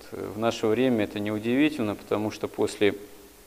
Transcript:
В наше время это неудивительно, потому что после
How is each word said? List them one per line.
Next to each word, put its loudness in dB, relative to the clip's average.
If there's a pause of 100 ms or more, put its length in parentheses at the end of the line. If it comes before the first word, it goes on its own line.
(120)
В -8
наше 0
время 4
это -6
неудивительно, 0
потому -2
что -6
после 2 (540)